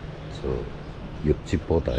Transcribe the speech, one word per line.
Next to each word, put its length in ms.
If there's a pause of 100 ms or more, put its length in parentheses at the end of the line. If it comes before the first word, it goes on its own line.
(420)
저 80 (800)
옆집보다, 680